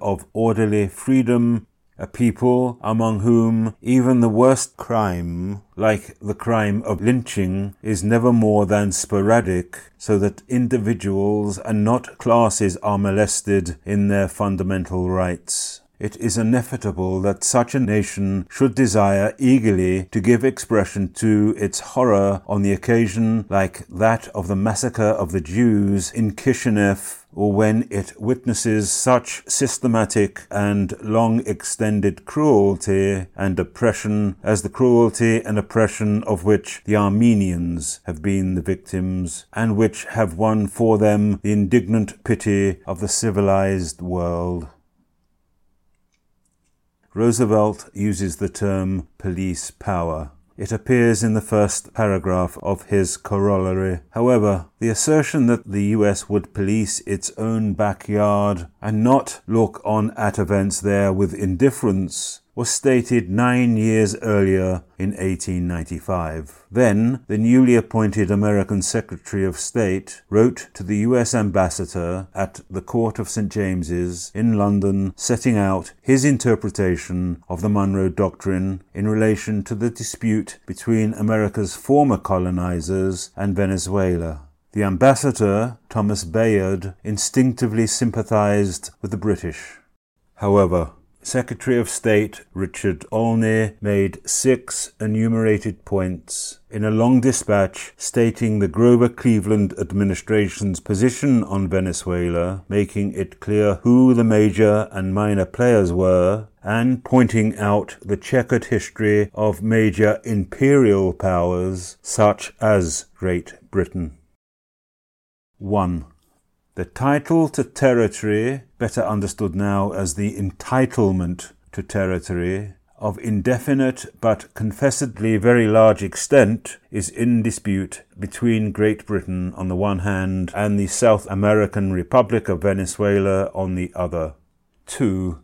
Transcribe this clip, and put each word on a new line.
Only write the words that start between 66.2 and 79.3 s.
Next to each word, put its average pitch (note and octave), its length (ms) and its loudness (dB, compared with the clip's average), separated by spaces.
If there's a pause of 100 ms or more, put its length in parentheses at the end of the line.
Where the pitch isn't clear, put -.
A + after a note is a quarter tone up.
Then, A#2 560 2
the G#2+ 120 -2
newly B2 360 6
appointed G#2+ 560 0
American G2+ 500 0
Secretary G2 640 -6
of F#2 140 -4
State G2 720 -4
wrote A#2 440 2
to G2 100 -14
the G#2 140 -2
U A#2+ 180 0
S A#2+ 180 0
ambassador F#2 960 -2
at F#2+ 280 -8 (100)
the F#2 120 -8
Court A2+ 360 -2
of G#2 100 -6
Saint G#2 220 -4
James's F2+ 880 -4
in A2+ 200 2
London, G2 600 0
setting A#2 400 -2
out F#2+ 440 -2
his C3 240 2
interpretation F#2 1200 0
of F2+ 120 -8
the G#2 80 -2
Monroe G2 400 0
Doctrine F#2+ 840 -4
in G2+ 160 -4
relation G#2+ 560 0